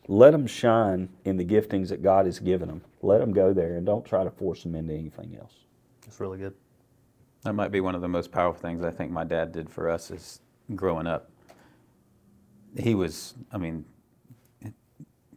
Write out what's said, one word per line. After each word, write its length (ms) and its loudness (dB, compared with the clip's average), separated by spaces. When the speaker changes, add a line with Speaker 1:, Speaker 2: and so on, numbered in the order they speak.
Speaker 1:
Let 260 10
'em 140 0
shine 600 2
in 140 -2
the 80 -2
giftings 440 0
that 120 -8
God 240 4
has 140 -4
given 300 -2
'em. 120 -12
Let 200 4
'em 100 0
go 220 4
there 240 0
and 80 -6
don't 180 0
try 220 0
to 60 -6
force 340 -6
'em 100 -6
into 180 -6
anything 460 -12
else. 140 -20
Speaker 2:
That's 180 -18
really 200 -8
good. 140 -10
Speaker 3:
That 100 -4
might 180 -2
be 80 0
one 160 0
of 60 -6
the 80 -4
most 200 -2
powerful 300 0
things 240 -6
I 80 -4
think 200 -8
my 120 -6
dad 300 -4
did 160 -10
for 200 -6
us 220 -6
is 300 -18
growing 320 -2
up. 220 -6
He 160 0
was, 420 -4
I 40 -8
mean, 280 -8